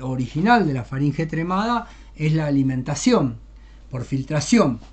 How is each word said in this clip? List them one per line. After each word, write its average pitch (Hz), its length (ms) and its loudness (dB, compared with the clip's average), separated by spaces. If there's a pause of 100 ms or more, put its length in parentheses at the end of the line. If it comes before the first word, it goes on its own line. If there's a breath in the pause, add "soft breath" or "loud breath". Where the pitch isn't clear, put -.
original 139 640 2
de 143 60 -2
la 120 120 -4
faringe 143 420 -2
tremada 185 640 -4 (260 loud breath)
es 156 180 0
la 156 140 0
alimentación 139 880 0 (540 soft breath)
por 123 140 -8
filtración, 139 760 2 (120 loud breath)